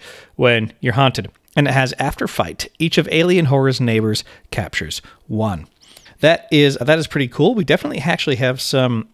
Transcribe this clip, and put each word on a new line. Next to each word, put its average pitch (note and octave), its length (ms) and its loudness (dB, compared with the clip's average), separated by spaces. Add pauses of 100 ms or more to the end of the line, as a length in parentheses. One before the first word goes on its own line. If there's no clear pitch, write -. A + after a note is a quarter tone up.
(360)
when A#2 360 2 (100)
you're B2 120 0
haunted. B2 380 0 (240)
And C#3+ 120 2
it B2 40 0
has C3 280 0
After D#3 280 -4
Fight. - 400 -4 (120)
Each - 180 -2
of D#3+ 140 0
Alien E3+ 340 2
Horror's C3+ 360 2
neighbors A2 420 0 (280)
captures - 500 -8 (260)
one. G#2 400 -6 (520)
That D#3+ 320 2
is, D3 280 4
that D3+ 200 2
is D3 80 -4
pretty C#3 200 -2
cool. F#3 280 0
We G3 80 0
definitely E3+ 360 -2
actually D3+ 380 -2
have C3 240 -2
some B2 520 0